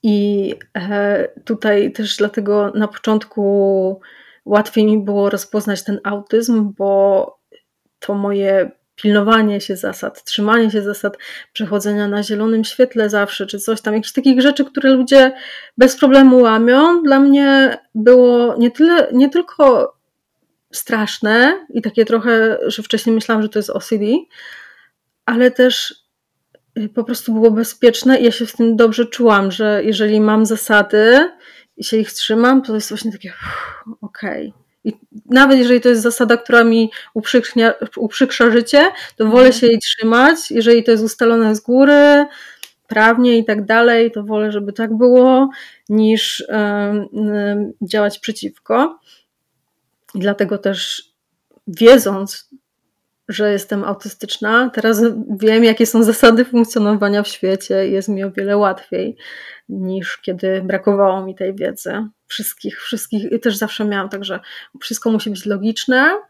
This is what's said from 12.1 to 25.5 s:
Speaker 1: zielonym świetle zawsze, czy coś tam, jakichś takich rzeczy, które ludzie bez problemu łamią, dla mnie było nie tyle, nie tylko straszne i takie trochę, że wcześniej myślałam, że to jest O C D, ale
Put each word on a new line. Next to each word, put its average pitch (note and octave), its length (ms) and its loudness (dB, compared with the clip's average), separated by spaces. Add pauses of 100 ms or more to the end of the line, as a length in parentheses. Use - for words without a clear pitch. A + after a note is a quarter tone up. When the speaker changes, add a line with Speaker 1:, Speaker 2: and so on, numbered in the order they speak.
Speaker 1:
zielonym A3 420 -2
świetle A3+ 460 -2
zawsze, G3+ 360 -4
czy G3+ 120 -14
coś A3 220 -6
tam, G#3+ 140 -6
jakichś A3 180 -6
takich C4 300 2
rzeczy, C#4+ 220 2
które C4+ 260 -2
ludzie C4 420 4 (460)
bez C4 180 4
problemu C4+ 440 6
łamią, B3 640 4
dla C#4 180 4
mnie C#4 580 4 (160)
było A#3+ 640 4
nie A#3+ 140 2
tyle, E4 420 2
nie C4 180 4
tylko C#4 640 0 (800)
straszne A#3 1000 -2
i A#3 120 -6
takie A3+ 220 0
trochę, A3 640 0
że G#3+ 160 -6
wcześniej A3+ 320 -4
myślałam, G#3+ 280 -2
że G#3+ 60 -4
to G#3+ 100 -4
jest G#3 120 -8
O - 100 -6
C - 180 -4
D, G3+ 80 -4 (1200)
ale A#3+ 240 2